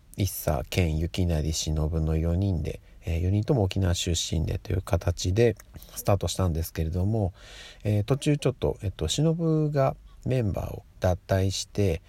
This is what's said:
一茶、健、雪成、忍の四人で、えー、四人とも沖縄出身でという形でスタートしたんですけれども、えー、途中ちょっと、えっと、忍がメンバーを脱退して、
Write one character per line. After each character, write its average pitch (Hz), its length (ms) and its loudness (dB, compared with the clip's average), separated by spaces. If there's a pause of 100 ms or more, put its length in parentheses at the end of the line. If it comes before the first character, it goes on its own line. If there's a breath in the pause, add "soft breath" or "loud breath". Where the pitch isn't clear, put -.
(160)
一 98 140 0
茶、 - 400 -2
健、 80 280 0
雪 85 280 0
成、 78 260 0
忍 78 360 -2 (120)
の 80 160 2
四 85 220 0
人 92 240 0
で、 - 180 -6 (240 soft breath)
え 85 140 -2
ー、 - 20 -2
四 92 100 0
人 104 140 2
と 156 100 2
も 110 80 4
沖 95 180 2
縄 90 140 4
出 - 180 -2
身 80 340 -2
で - 120 -2
と - 140 -6
い 95 40 0
う 92 60 -2
形 - 500 0
で 113 240 4 (380)
ス - 100 -12
タ 104 100 4
ー - 20 6
ト - 120 -4
し - 60 -4
た 95 140 0
ん 82 40 0
で 80 100 -2
す - 100 -8
け 82 120 -4
れ 80 60 -2
ど 90 140 -2
も、 104 280 0 (520 loud breath)
え 107 160 2
ー、 - 40 0
途 135 120 2
中 147 200 2
ち - 120 -6
ょ - 20 4
っ - 40 -2
と、 - 280 -2
え 95 60 -4
っ - 20 0
と、 - 180 -4
忍 160 640 0
が 139 260 2 (280)
メ 127 160 0
ン 101 120 2
バ 95 160 -4
ー - 40 -8
を 107 120 -12 (160)
脱 90 260 2
退 95 240 2
し - 160 -6
て、 95 420 0